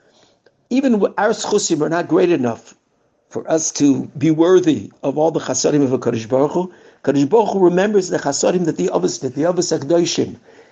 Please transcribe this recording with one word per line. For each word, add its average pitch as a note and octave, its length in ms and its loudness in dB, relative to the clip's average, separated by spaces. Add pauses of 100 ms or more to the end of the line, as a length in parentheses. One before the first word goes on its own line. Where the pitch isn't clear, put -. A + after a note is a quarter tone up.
(680)
Even C4 240 2
w-, G3+ 240 0
our G3+ 120 2
schusim G3+ 520 -2
are D3+ 80 -2
not E3 180 -2
great F3 240 2
enough B2 440 -4 (540)
for - 200 -10
us D#3+ 240 0
to C3 320 2 (120)
be D3+ 140 2
worthy D#3+ 600 2 (120)
of C#3 140 -2
all D#3+ 140 2
the D#3 80 -4
chasodim D3 440 0
of B2+ 140 0
HaKadosh A2+ 300 -4
Baruch C3 240 0
Hu. F3+ 220 -4 (300)
Kadosh C#3 260 2
Baruch G#3 240 2
Hu G3 60 0
remembers F#3 500 2
the F3 80 -2
chasodim F3+ 480 0
that D#3 120 -2
the F3+ 100 -2
avos, F3 340 -2
that B2+ 140 -6
the C#3+ 80 -2
avos E3+ 340 0
hakdoshim, C#3+ 600 -2 (340)